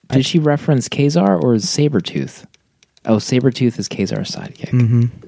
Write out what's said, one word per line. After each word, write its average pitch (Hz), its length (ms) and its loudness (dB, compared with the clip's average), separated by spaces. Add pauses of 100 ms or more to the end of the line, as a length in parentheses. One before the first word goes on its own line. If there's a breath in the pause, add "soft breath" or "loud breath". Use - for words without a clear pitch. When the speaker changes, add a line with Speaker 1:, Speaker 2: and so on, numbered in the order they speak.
Speaker 1:
did 131 160 2
she - 140 0
reference 147 500 0
Kazar 170 540 2
or 123 140 4
Sabretooth? 98 880 -2 (600)
Oh, 110 100 2
Sabretooth 123 640 0
is 101 100 -6
Kazar's 98 420 -4
sidekick. - 400 -14
Speaker 2:
Mm-hmm. 120 360 2 (220)